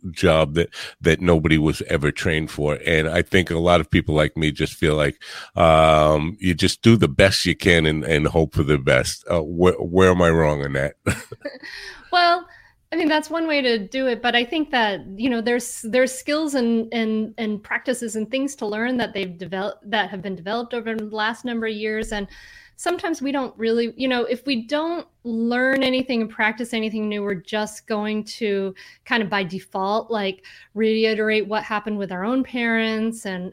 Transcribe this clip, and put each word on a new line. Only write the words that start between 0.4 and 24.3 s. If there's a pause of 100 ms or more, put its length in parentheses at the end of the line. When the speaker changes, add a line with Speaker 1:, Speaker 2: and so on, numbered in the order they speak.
Speaker 1:
that, (320)
that
nobody
was
ever
trained
for.
And
I
think
a
lot
of
people
like
me
just
feel
like, (340)
um,
you
just
do
the
best
you
can
and,
and
hope
for
the
best.
Uh,
wh-,
where
am
I
wrong
on
that? (100)
<laughs> (960)
Speaker 2:
Well, (460)
I
mean,
that's
one
way
to
do
it,
but
I
think
that, (160)
you
know,
there's,
there's
skills
and,
and,
and
practices
and
things
to
learn
that
they've
developed,
that
have
been
developed
over
the
last
number
of
years.
And (480)
sometimes
we
don't
really,
you
know,
if